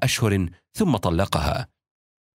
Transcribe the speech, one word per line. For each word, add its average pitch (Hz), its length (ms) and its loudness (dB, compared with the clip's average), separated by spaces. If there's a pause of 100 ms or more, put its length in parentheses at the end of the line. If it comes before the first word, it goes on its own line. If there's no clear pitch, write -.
أشهر 101 460 0 (260)
ثم 170 220 2
طلقها، 85 720 0 (680)